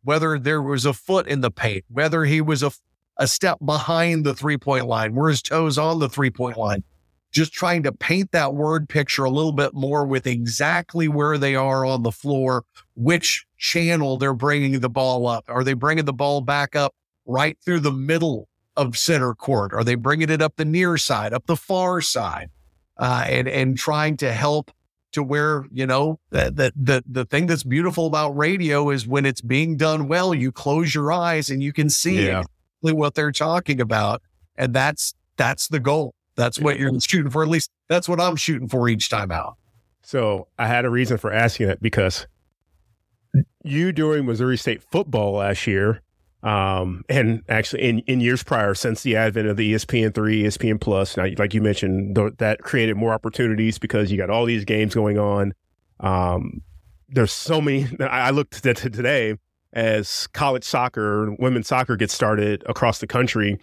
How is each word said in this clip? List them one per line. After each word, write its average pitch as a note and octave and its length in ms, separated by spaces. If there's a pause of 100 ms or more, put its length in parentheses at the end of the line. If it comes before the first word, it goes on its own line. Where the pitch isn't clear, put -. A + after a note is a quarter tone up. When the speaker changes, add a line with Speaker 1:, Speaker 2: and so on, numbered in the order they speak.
Speaker 1:
whether D3+ 340
there D3 240
was C3+ 240
a C#3 80
foot F#3+ 340
in C#3 140
the A#2+ 100
paint, G2+ 360
whether D#3 380
he D#3 160
was D3+ 220
a, C#3+ 80 (460)
a C3+ 100
step F3+ 360
behind E3 600
the C#3 80
three-point C3+ 540
line, A2 260
were D3 160
his C#3+ 120
toes D#3 360
on D#3+ 220
the C#3 100
three-point B2+ 480
line, G#2 260 (480)
just D#3 220
trying F3 300
to C#3 80
paint F#3+ 400
that C#3+ 220
word D3+ 360
picture C#3+ 340
a C3 60
little D3+ 240
bit C#3 200
more C#3+ 320
with C3+ 220
exactly C#3+ 800
where D3 300
they C#3 180
are C3+ 300
on C3 180
the A2+ 80
floor, C3 540 (300)
which D#3 500 (120)
channel E3 600
they're C3+ 180
bringing C3+ 460
the B2 80
ball B2+ 360
up. A#2 220
Are B2 160
they C3+ 100
bringing D3+ 320
the C#3+ 80
ball C#3+ 280
back C#3+ 340
up C#3+ 180 (320)
right C3+ 380
through F3 160
the C#3+ 120
middle C#3 580 (260)
of B2+ 220
center B2+ 360
court? G#2 400
Are A2 100
they A#2+ 120
bringing D3 340
it D#3 120
up D#3 160
the D#3 80
near E3 320
side, G#2+ 360
up B2+ 140
the E3 80
far F3+ 460
side? E2+ 480 (480)
Uh, B2 300
and, B2+ 200
and C3 300
trying D3+ 400
to B2+ 140
help D3 380 (440)
to D3 100
where, D3 480
you C3 160
know, C#3+ 320 (120)
the, - 200
the, C#3 240
the, C3 320
the B2+ 180
thing D3 220
that's E3 160
beautiful E3 440
about D3+ 280
radio D3+ 540
is C3 180
when C#3 180
it's C3+ 160
being C#3+ 360
done D#3 300
well, F3+ 280
you C3 160
close D3 420
your D3 180
eyes E3+ 380
and C3+ 140
you C#3+ 100
can D3+ 160
see G2+ 360
Speaker 2:
Yeah. F#2 140
Speaker 1:
exactly - 540
what D3 220
they're D3 160
talking D#3 480
about. G#2+ 420 (340)
And B2+ 180
that's, C3+ 400 (240)
that's C3+ 300
the D#3 120
goal. C#3 340 (220)
That's A#2+ 240
what C#3+ 200
you're C3+ 200
shooting D3+ 300
for. D3+ 140
At D#3 60
least D#3+ 200 (200)
that's F3 200
what F3 100
I'm F3 160
shooting C3+ 320
for A#2+ 220
each A2 180
time G2+ 240
out. - 240 (460)
Speaker 2:
So G#2+ 460 (100)
I A#2+ 80
had A#2+ 180
a B2+ 60
reason A#2+ 300
for G#2 120
asking A2 380
it F#2+ 100
because G2 460 (1400)
you D#3+ 280
doing D3+ 340
Missouri B2 320
State A2+ 240
football A#2+ 520
last G2+ 340
year, G#2 340 (400)
um, F#2+ 640
and A#2 400
actually - 360
in, A#2 160
in B2+ 200
years A#2+ 240
prior, G#2+ 300
since A2+ 300
the A#2 120
advent A2 320
of G#2 100
the A2 100
E G#2+ 80
S A2 100
P A#2 180
N A2 80
three, G#2+ 320
E G#2+ 40
S G#2 100
P A2+ 120
N G#2+ 100
Plus, G2 360
now, F#2 120 (100)
like G#2 160
you G#2+ 80
mentioned, G2 540
th-, G#2+ 240
that A2 240
created A2+ 340
more A2+ 160
opportunities A2 640
because G#2+ 340
you G2+ 60
got F#2 140
all A#2 140
these A2+ 200
games G#2+ 300
going G#2+ 240
on. G2+ 340 (460)
Um, F2+ 640 (480)
there's B2+ 220
so D#3+ 300
many. C#3+ 320
<laughs> - 80
I, C3 40
I B2+ 260
looked C#3+ 340
at A#2+ 120
t-, C3 120
today A#2 460 (360)
as A2 560
college C#3 380
soccer, G#2+ 760
women's B2 280
soccer B2+ 280
gets G2+ 180
started G#2 540
across A2+ 320
the G2+ 80
country, G#2+ 560